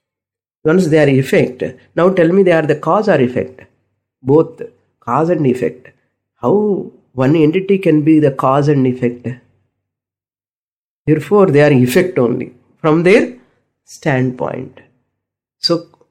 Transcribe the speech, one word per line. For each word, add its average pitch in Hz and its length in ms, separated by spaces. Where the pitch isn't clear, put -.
Once 180 180
they 156 140
are 143 60
effect, 135 540
now 170 120
tell 165 180
me 196 40
they 180 180
are 156 120
the 147 160
cause 208 200
or 156 120
effect? 120 420
Both, 147 400
cause 151 220
and 156 160
effect. - 420
How 139 140
one 131 240
entity 190 420
can 151 240
be 156 160
the 147 140
cause 139 360
and 139 180
effect? 123 420
Therefore, 185 400
they 147 160
are 147 100
effect 135 460
only 123 340
from 160 220
their 208 180
standpoint. - 960
So, 170 280